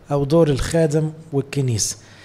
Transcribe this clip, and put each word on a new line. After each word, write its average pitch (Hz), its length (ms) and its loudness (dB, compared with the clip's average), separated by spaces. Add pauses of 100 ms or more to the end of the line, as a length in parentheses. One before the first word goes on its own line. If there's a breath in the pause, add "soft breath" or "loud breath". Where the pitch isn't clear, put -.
(100)
أو 143 140 0
دور 160 240 4
الخادم 156 640 0 (220)
والكنيسة. 131 640 -2 (280 loud breath)